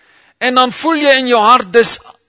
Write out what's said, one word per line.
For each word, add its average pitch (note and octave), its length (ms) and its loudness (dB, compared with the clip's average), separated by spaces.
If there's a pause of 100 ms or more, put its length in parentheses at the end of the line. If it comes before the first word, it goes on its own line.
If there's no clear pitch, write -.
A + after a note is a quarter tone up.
(400)
en B3 160 -4
dan B3+ 160 2
voel D#4+ 240 -4
jy C#4+ 240 2
in B3+ 80 -4
jou A#3+ 140 0
hart, A3 300 2
"Dis A#3 280 0 (300)